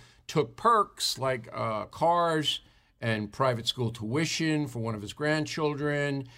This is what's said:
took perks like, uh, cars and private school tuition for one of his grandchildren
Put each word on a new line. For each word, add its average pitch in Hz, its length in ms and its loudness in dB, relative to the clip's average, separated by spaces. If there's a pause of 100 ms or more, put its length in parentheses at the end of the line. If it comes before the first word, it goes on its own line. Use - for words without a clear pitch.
(280)
took 135 280 0
perks - 640 2
like, 127 340 -2
uh, 110 340 -4
cars 165 760 2 (420)
and 107 300 -2
private 120 360 0
school 120 220 0
tuition 151 800 0
for 120 100 -10
one 113 160 -2
of 107 80 -6
his 101 100 -8
grandchildren 147 1160 0 (100)